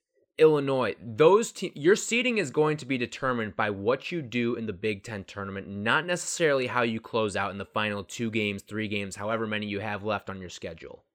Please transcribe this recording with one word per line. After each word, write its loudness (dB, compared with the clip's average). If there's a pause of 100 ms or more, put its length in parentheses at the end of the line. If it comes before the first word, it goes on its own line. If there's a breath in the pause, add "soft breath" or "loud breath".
(380)
Illinois, 4
those 6
te-, -8
your 6
seeding 0
is 0
going 2
to -12
be 0
determined -2
by 0
what -2
you -4
do 0
in -6
the -6
Big -4
Ten -10
tournament, -10
not 0
necessarily 0
how 0
you 0
close -2
out -2
in -10
the -8
final -4
two -6
games, 0
three -6
games, -4
however -2
many -4
you -4
have -6
left -4
on -10
your -12
schedule. -14 (120)